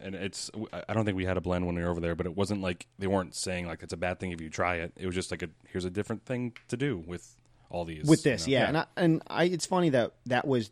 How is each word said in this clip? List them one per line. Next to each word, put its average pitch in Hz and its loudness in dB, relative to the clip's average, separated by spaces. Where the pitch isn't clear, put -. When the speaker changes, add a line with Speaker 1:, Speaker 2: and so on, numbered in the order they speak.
Speaker 1:
and 95 -8
it's, 92 -6
w-, 107 -8
I, 87 -8
I 107 0
don't 110 2
think 101 0
we 92 0
had 92 2
a 92 0
blend 90 0
when 87 0
we 85 -2
were 87 0
over 85 -2
there, 85 0
but 85 -2
it 87 -6
wasn't 98 0
like, 90 -4
they 98 0
weren't 95 2
saying, 90 -4
like, 82 -8
"It's 90 -12
a 90 -4
bad 90 -2
thing 92 -2
if 82 -4
you 80 -8
try 87 0
it." 85 -4
It 95 -6
was 90 0
just 90 -2
like, 90 -6
a, 85 -4
"Here's 90 -4
a 90 -2
different 101 -4
thing 123 -2
to - -4
do 131 0
with 85 -10
all - -2
these," 151 -6
Speaker 2:
With 151 8
this, 120 2
Speaker 1:
you 139 4
know? 123 6
Speaker 2:
yeah. - 4
Speaker 1:
Yeah. 101 4
Speaker 2:
And 139 0
I, - 0
and 165 4
I, - 0
it's 180 0
funny 180 2
that 123 4
that 123 0
was 123 2